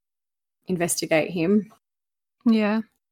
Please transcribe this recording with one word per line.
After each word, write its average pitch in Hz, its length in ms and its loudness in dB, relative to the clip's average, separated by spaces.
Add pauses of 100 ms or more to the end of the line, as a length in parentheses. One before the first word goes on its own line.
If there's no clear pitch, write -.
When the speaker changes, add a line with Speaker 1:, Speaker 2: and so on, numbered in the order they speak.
(680)
Speaker 1:
investigate 165 640 -2
him. 185 420 0 (760)
Speaker 2:
Yeah. 220 340 2 (320)